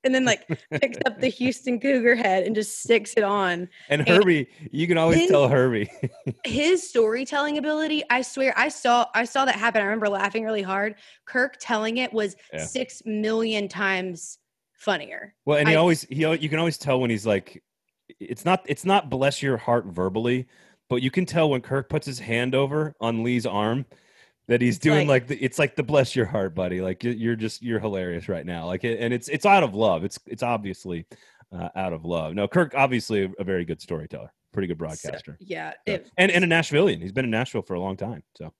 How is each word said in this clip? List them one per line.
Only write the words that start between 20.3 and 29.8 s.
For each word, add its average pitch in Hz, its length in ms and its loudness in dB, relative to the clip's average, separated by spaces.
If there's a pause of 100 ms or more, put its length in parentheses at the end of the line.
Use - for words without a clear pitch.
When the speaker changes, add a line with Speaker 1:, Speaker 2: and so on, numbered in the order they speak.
Speaker 2:
but 127 140 0
you 131 80 -2
can 185 140 0
tell 160 260 0
when 127 120 0
Kirk 135 260 -4
puts 151 180 -4
his 127 120 -10
hand 120 360 -2
over 143 460 0
on 113 220 0
Lee's 123 240 0
arm 107 400 0 (600)
that 120 140 4
he's 123 160 2
Speaker 1:
It's - 60 -10
Speaker 2:
doing, 151 260 4
Speaker 1:
like 131 140 6
Speaker 2:
like, 120 60 -16
the, 127 140 -4
it's 131 160 -2
like 147 160 2
the 151 80 -2
bless 131 320 2
your 117 120 2
heart, 95 280 -2
buddy. 90 280 -4
Like, 92 200 -4
you're, 120 120 -2
you're 117 220 -2
just, 110 260 -8
you're 113 180 -2
hilarious 92 480 -6
right 85 160 -6
now. 85 220 -8
Like, 92 180 -6
it, 117 160 -4
and 120 140 0
it's, 120 140 -6
it's 156 180 -2
out 196 160 8
of 107 120 -2
love. 98 300 2